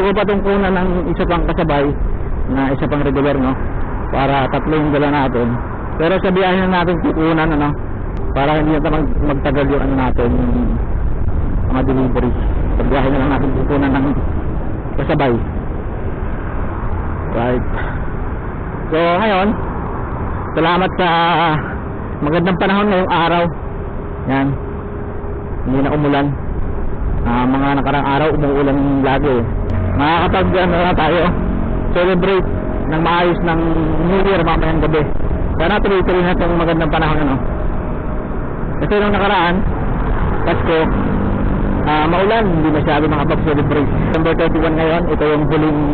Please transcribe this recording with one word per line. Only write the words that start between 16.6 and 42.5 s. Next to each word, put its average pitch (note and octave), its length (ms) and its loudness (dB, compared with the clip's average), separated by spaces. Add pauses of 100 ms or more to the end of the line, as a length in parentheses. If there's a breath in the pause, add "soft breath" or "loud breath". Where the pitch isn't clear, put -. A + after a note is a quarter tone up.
Right. A#2+ 360 -2 (1200)
So, D#3 80 0
ngayon, F#3 480 0 (1040)
salamat F3 480 0
sa F3+ 80 0 (1120)
magandang E3+ 400 0
panahon G3+ 320 0
ngayong F#3 200 0
araw. E3+ 320 2 (840)
Yan. C3+ 200 0 (1160)
Hindi C3 160 0
na C#3 160 0
umulan. C#3+ 320 0 (960)
Ah, B2 240 0
mga C#3 320 0
nakarang C3+ 240 0
araw, C#3 320 0
umuulan C#3 640 2
lagi, C3+ 320 2
eh. A#2+ 120 2 (520)
Makakapag, E3+ 520 2 (120)
ano F3+ 160 2
na F3 160 2
tayo, E3 300 2 (760)
celebrate F#3 520 2 (440)
ng D#3 80 0
maayos E3+ 480 2
ng E3 120 0 (520)
New F#3+ 160 2
Year F#3+ 160 2
mamayang E3 400 2
gabi. D#3 240 2 (480)
Sana F#3+ 240 0
tuloy-tuloy F#3 400 2
na F3+ 160 2
itong E3+ 240 0
magandang E3 320 0
panahon, D#3 320 2
ano. C3+ 120 0 (1500)
Kasi G#3 160 0
nung G#3 160 2
nakaraan, F#3 400 2 (880)
Pasko, E3 340 2 (1080)
ah, D3+ 240 0
maulan, G#3 340 2 (140)